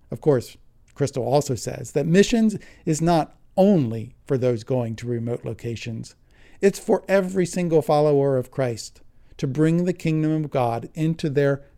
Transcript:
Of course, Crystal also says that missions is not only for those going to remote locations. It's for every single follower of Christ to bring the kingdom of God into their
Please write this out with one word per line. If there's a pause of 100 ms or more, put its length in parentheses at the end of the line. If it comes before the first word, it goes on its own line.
Of
course, (380)
Crystal
also
says
that
missions (280)
is
not (240)
only
for
those
going
to
remote
locations. (460)
It's
for
every
single
follower
of
Christ (360)
to
bring
the
kingdom (140)
of
God
into
their (140)